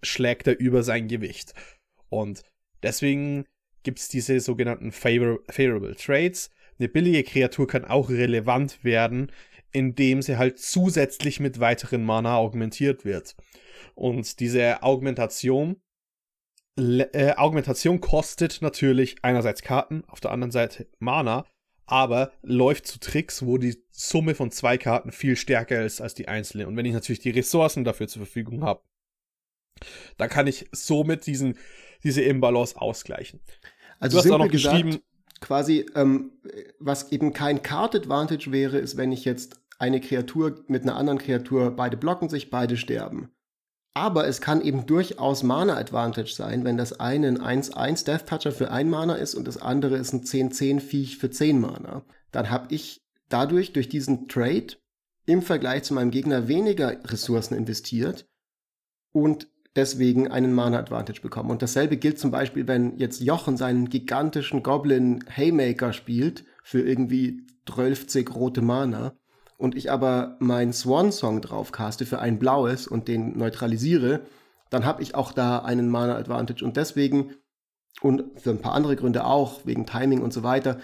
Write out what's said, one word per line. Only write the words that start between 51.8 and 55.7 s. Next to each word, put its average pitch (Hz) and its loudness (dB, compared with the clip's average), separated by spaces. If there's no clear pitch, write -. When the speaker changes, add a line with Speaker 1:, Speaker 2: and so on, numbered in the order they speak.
Speaker 2:
Dann 113 -2
hab 123 -4
ich - -8
dadurch, 151 0
durch 131 0
diesen 135 -2
Trade, 139 0
im 175 4
Vergleich 139 0